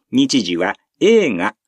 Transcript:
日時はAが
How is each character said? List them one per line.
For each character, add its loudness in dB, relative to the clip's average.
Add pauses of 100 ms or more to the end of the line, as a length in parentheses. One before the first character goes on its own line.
(120)
日 0
時 -4
は -4 (240)
A 2
が -4 (120)